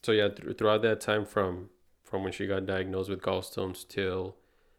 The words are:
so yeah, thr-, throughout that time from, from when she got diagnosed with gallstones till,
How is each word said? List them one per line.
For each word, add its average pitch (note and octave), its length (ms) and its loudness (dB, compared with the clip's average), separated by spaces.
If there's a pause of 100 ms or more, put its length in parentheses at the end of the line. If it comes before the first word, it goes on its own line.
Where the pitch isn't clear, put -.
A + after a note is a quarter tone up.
so A#2 100 2
yeah, G#2 160 6
thr-, - 240 -6
throughout G#2+ 300 4
that A2 180 4
time G#2+ 240 2
from, F#2+ 460 -2 (340)
from F#2+ 180 -4
when F#2+ 100 -2
she G2+ 140 -4
got F#2+ 200 0
diagnosed F#2+ 440 -2
with F#2 120 -4
gallstones F#2+ 640 -4
till, F#2+ 480 -4 (420)